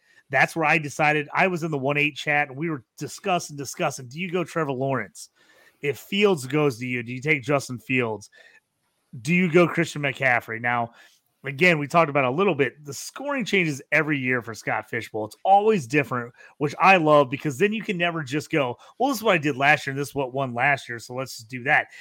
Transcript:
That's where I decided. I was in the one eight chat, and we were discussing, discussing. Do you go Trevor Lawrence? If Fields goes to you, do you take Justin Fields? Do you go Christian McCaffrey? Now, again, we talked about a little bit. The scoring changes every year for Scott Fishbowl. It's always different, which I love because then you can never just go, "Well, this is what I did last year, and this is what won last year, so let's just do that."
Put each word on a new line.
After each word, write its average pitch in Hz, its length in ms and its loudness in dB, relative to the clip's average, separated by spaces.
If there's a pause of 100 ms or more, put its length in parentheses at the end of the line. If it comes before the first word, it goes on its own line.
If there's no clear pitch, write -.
(280)
That's 135 260 2
where 160 120 0
I 156 100 4
decided. 151 560 0
I 170 140 2
was 175 160 -2
in 165 80 -4
the 147 80 -2
one 139 180 0
eight 147 200 0
chat, 147 320 -2
and 131 100 -14
we 170 100 -4
were 147 160 -6 (140)
discussing, 160 580 -4
discussing. 139 520 -6
Do 147 120 -12
you 180 100 -6
go 175 140 -2
Trevor 156 280 -2
Lawrence? 127 580 -4 (500)
If 143 180 -4
Fields 196 480 2
goes 143 320 2
to 127 80 -8
you, 123 160 -4
do 117 100 -10
you 127 80 -10
take 143 220 0
Justin 135 360 -2
Fields? 117 520 -2 (880)
Do 139 140 0
you 180 180 2
go 170 160 6
Christian 156 320 -4
McCaffrey? 123 580 -2
Now, 120 340 -2 (520)
again, 151 340 2
we 147 80 -4
talked 165 220 4
about 139 160 2
a 123 60 2
little 175 240 2
bit. 139 320 -2
The 139 80 -12
scoring 277 500 -6
changes 160 380 0 (100)
every 151 260 0
year 127 220 0
for 113 140 -10
Scott 110 340 -6
Fishbowl. 107 380 -6
It's - 180 -14
always 202 420 4
different, 123 460 0 (240)
which 143 240 -4
I 190 160 8
love 151 320 6
because 135 300 -6
then 208 160 2
you 220 80 -6
can 185 160 -4
never 170 240 -2
just 139 280 -6
go, 131 280 0 (200)
"Well, 269 120 2
this 240 80 -2
is 214 40 -10
what 214 120 4
I 170 40 4
did 139 200 -2
last 143 280 4
year, 139 60 -4
and 139 80 -4
this 139 80 -6
is - 60 -14
what 135 180 -4
won 131 220 -4
last 135 340 0
year, 120 100 -10
so 123 160 -16
let's 127 220 -8
just 110 140 -20
do 123 140 -10
that." 135 240 2 (120)